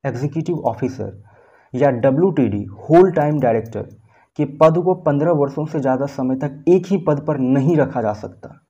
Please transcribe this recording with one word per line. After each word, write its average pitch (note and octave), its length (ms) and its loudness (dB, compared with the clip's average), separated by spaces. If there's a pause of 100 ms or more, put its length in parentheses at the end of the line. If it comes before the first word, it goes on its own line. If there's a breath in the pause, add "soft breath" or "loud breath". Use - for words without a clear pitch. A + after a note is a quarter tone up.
एग्जीक्यूटिव D3+ 600 -4
ऑफिसर A2+ 560 -6 (520 soft breath)
या C#3 160 4
डब्ल्यूटीडी C3 720 2 (180)
होल F3 320 6
टाइम D3+ 280 0
डायरेक्टर A2+ 420 -2 (560 soft breath)
के D3+ 60 0 (140)
पद D#3+ 260 6
को F#3 100 2 (100)
पन्द्रह D3+ 280 2
वर्षों C#3 340 -2
से D3+ 140 -6
ज़्यादा C3 260 0
समय C3 300 -4
तक - 320 -8
एक F#3 180 4
ही G3 100 -2 (100)
पद D3 200 -2
पर D3 120 -2
नहीं C3+ 380 2
रखा C3 260 0
जा G#2+ 120 -2
सकता। - 440 -16 (120)